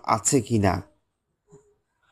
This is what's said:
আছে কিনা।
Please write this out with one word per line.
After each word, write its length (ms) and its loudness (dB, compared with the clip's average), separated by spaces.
আছে 360 0
কিনা। 420 0